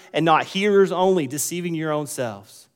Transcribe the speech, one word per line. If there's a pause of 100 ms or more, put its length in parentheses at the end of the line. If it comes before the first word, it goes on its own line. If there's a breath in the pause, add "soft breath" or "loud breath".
(100 loud breath)
and
not
hearers
only,
deceiving
your
own
selves."